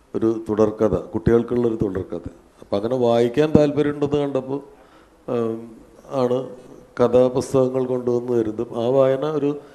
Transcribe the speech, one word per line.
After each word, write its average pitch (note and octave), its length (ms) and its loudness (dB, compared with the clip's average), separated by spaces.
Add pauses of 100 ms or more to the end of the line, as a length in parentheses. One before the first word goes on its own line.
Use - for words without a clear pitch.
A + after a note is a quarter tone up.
(160)
ഒരു A2+ 340 0
തുടർക്കഥ, G#2+ 460 2
കുട്ടികൾക്കുള്ളൊരു A#2 880 0
തുടർക്കഥ. F#2 460 -4 (340)
അപ്പം - 160 -4
അങ്ങനെ A2+ 180 -2
വായിക്കാൻ A#2+ 640 2
താല്പര്യമുണ്ടെന്ന് D3 600 -2
കണ്ടപ്പോൾ, C#3 440 -4 (720)
ആം, A2+ 440 -6 (360)
ആണ് C3 380 -2 (500)
കഥാപുസ്തകങ്ങൾ B2+ 840 2
കൊണ്ടുവന്ന് B2 540 -2
തരുന്നതും. A2+ 460 -4
ആ - 20 2
വായന C3+ 380 2
ഒരു D3 340 -2 (160)